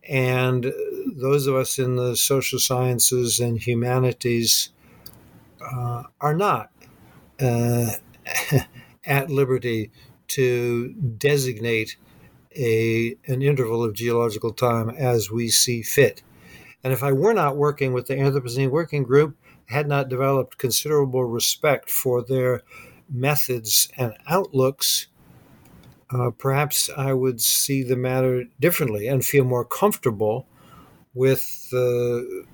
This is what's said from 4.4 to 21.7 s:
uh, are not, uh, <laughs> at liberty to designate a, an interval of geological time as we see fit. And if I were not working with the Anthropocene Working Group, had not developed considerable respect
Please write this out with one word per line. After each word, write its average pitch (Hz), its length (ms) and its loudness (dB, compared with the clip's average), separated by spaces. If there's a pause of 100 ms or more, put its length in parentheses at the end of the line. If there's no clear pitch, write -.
uh, 123 420 -6 (180)
are 151 120 0
not, 165 380 0 (720)
uh, 120 460 2 (640)
<laughs> - 540 -4
at 139 240 0
liberty 123 640 0 (360)
to 120 680 0 (240)
designate 120 800 0 (580)
a, 117 600 2 (100)
an 131 160 -2
interval 123 420 2
of 110 100 -2
geological 117 600 0
time 117 360 0
as 120 400 0
we 113 200 -4
see 117 320 2
fit. - 420 2 (580)
And 131 120 0
if 117 100 -2
I 139 80 2
were 165 220 4
not 147 240 2
working 143 340 0
with 123 160 -2
the 135 80 -4
Anthropocene 135 540 0
Working 147 340 -2
Group, 139 320 4 (300)
had 147 220 -2
not 143 200 0
developed 131 520 0
considerable 135 680 0
respect 120 640 0